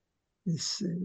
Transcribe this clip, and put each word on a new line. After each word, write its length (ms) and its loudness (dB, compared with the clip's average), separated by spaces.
es, 380 0
eh, 40 2